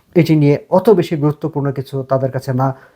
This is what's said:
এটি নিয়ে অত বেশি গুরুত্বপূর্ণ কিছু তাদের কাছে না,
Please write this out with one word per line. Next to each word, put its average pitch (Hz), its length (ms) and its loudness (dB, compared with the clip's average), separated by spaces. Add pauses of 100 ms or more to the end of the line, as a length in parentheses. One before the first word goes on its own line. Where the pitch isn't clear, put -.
(160)
এটি 156 200 4
নিয়ে 143 340 2
অত - 200 2
বেশি 175 260 2
গুরুত্বপূর্ণ 143 560 -4
কিছু 135 320 -8
তাদের 127 280 -2
কাছে 127 220 -6
না, 131 220 -2 (200)